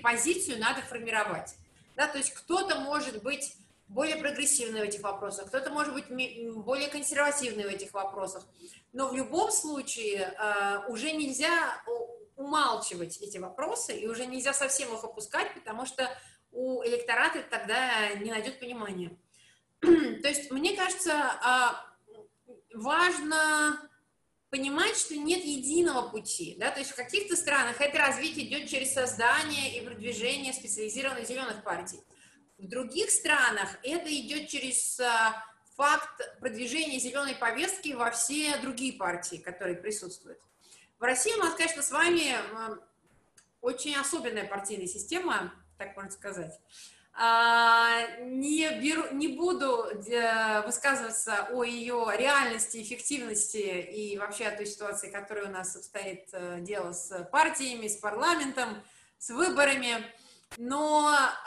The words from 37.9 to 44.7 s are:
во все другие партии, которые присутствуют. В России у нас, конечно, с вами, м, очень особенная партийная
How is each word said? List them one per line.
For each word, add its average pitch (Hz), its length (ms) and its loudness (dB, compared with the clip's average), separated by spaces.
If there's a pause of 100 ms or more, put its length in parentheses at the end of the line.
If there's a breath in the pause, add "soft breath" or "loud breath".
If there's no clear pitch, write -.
во 233 180 0
все 294 480 0
другие 254 340 -4
партии, 175 440 -4
которые 180 380 -6
присутствуют. 185 640 -8 (600 soft breath)
В 226 40 -10
России 254 300 4
у 440 60 2
нас, 330 160 2
конечно, 330 280 0
с - 80 0
вами, 320 400 4 (220)
м, 220 260 -8 (840)
очень 262 340 -2
особенная 240 500 -2
партийная 196 420 -6